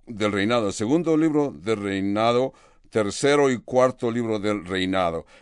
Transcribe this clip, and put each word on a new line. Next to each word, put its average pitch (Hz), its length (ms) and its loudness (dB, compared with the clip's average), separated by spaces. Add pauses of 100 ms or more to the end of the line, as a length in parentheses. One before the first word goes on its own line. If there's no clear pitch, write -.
del 104 260 -2
reinado, 104 360 0
el 95 60 -4
segundo 156 440 0
libro 151 340 2
del 92 260 -4
reinado, 101 760 0 (360)
tercero 135 600 2
y 123 80 0
cuarto 123 540 0
libro 113 280 -2
del 101 260 -2
reinado. 92 600 -2 (160)